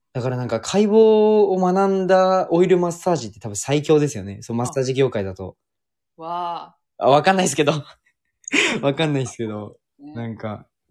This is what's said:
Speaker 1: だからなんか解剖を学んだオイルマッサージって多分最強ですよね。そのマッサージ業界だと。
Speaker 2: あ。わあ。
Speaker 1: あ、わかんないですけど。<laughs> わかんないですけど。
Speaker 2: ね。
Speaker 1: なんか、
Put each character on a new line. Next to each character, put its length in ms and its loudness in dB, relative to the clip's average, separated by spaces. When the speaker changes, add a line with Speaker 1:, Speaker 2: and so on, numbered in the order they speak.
Speaker 1:
だ 100 -6
か 80 -4
ら 80 -6
な 80 -6
ん 20 -10
か 120 -4
解 240 0
剖 120 2
を 640 4
学 300 2
ん 180 0
だ 440 2
オ 120 4
イ 60 4
ル 100 4
マ 100 0
ッ 40 -4
サ 200 -4
ー 40 2
ジ 120 -8
っ 40 -12
て 60 -20
多 120 -12
分 60 -12
最 260 -2
強 180 4
で 80 2
す 80 -10
よ 80 -8
ね。 160 -12
そ 140 -8
の 40 -2
マ 60 -2
ッ 80 -6
サ 80 -4
ー 20 -2
ジ 120 -4
業 160 2
界 140 -4
だ 100 -8
と。 240 -14
Speaker 2:
あ。 40 -18
わ 540 -8
あ。 60 -4
Speaker 1:
あ、 60 4
わ 120 6
か 120 4
ん 20 0
な 60 2
い 20 0
で 60 -2
す 60 -6
け 80 2
ど。 80 2
<laughs> 1080 -4
わ 140 0
か 120 -2
ん 60 -2
な 80 0
い 40 -4
で 20 -4
す 100 -14
け 100 -6
ど。 320 -10
Speaker 2:
ね。 160 -20
Speaker 1:
な 120 -10
ん 100 -10
か、 300 -12